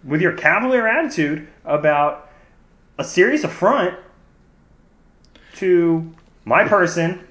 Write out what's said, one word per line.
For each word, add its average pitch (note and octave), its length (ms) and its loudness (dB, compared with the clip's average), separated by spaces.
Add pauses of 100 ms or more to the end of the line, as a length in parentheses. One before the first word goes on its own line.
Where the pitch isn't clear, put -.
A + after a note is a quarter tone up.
With D3+ 160 -2
your F3+ 100 2
cavalier A3+ 560 0
attitude F3 640 -4 (160)
about D3 640 0 (680)
a C#3 60 -6
serious A#3+ 400 2
affront F#3 520 -2 (1600)
to E3+ 520 2 (360)
my C3 180 4
person F3 680 0